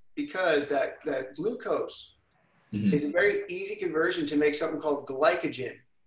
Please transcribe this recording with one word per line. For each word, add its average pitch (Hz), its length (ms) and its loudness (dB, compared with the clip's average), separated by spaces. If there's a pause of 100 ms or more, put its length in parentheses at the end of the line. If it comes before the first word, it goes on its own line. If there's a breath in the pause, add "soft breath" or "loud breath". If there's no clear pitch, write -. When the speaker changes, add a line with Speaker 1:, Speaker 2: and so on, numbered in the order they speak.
(160)
Speaker 1:
because 151 540 2
that, 139 360 0
that 135 300 -4
glucose - 800 -4 (580)
Speaker 2:
Mm-hmm. 104 200 2
Speaker 1:
is 147 100 4
a 147 60 -2
very 190 380 2
easy 196 280 -6
conversion 170 500 0
to 147 100 -4
make 147 200 4
something 156 260 -2
called 143 260 -2
glycogen. 143 680 0 (320)